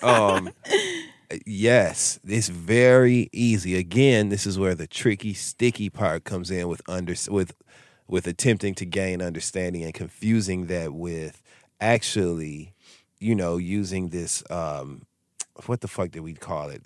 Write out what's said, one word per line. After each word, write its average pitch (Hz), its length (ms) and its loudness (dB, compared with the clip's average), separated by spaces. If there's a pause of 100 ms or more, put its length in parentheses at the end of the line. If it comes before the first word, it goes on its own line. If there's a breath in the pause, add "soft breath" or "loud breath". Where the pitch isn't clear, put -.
um, 101 500 4 (920 loud breath)
yes, 107 800 2
it's 101 240 0
very 123 800 6
easy. 101 440 2
Again, 104 540 4
this 98 180 -2
is 92 100 -2
where 95 180 0
the 80 120 -8
tricky, 104 460 -2
sticky 110 560 -2
part 82 340 -2
comes 90 280 -8
in 87 160 -2
with 82 200 -6
under-, 90 280 -6 (140)
with, 95 240 0 (540 soft breath)
with 90 200 -2
attempting 101 480 0
to 98 100 -8
gain 92 360 -2
understanding 87 600 -6
and 80 100 -8
confusing 92 760 -2
that 82 260 -4
with 80 480 -10 (400 soft breath)
actually, 87 920 -2 (460 soft breath)
you 110 160 0
know, 87 220 0
using 92 520 -4
this, 85 400 -6
um, 73 540 -8 (640)
what 120 140 -4
the - 60 -8
fuck 90 240 -6
did 85 100 -14
we 80 120 -12
call 76 360 -8
it? 69 160 -14